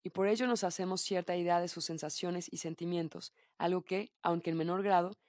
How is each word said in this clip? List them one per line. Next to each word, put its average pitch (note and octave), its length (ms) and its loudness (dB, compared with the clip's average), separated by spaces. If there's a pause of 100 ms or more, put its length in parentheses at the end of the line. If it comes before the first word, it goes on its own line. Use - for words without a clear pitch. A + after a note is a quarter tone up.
y F#3 80 -6
por F#3+ 160 2
ello A3 220 4
nos A#3 160 2
hacemos F#3 360 0
cierta F3+ 360 0
idea F3 240 4
de F3 80 -2
sus E3 160 -6
sensaciones E3+ 680 -4
y - 40 -8
sentimientos, E3+ 760 -4 (240)
algo F3 260 0
que, F#3+ 300 -4 (100)
aunque E3+ 280 0
en E3 60 0
menor F3 260 0
grado, F#3 300 4 (160)